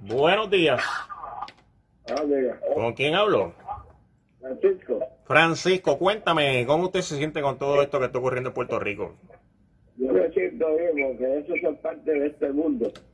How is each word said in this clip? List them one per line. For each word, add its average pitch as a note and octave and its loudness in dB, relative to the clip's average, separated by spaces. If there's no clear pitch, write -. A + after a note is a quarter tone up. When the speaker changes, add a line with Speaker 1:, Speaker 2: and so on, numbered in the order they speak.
Speaker 1:
Buenos D#3+ 2
días. D#3+ 4
Speaker 2:
Buenos C#3+ -2
días. C3 2
Speaker 1:
¿Con A#2 0
quién C#3+ 0
hablo? D#3+ 2
Speaker 2:
Francisco. C3 -2
Speaker 1:
Francisco, E3 2
cuéntame, D#3+ 2
¿cómo D#3 2
usted F#3 -2
se D#3+ -6
siente D3+ -4
con C#3 0
todo C#3+ 2
esto C#3+ 2
que B2+ 0
está B2+ -2
ocurriendo B2+ -2
en - -8
Puerto A#2+ -2
Rico? G2+ -6
Speaker 2:
Yo B2+ -2
me - 4
siento E3+ -2
bien, C#3+ -2
porque C3 -2
eso D3+ -8
es D3+ -2
parte D#3+ -4
de C#3+ 0
este D3 -4
mundo. C#3 0